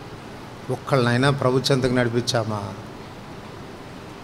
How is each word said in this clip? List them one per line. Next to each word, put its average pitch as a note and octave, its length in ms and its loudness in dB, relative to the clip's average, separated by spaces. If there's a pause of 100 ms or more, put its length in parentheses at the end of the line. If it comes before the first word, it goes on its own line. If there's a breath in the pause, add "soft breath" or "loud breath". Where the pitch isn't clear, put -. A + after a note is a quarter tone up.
(720)
ఒక్కళ్ళనైనా B2 580 4
ప్రభు C3 320 4 (100)
చెంతకు B2+ 220 4
నడిపించామా? A#2 720 2 (1600)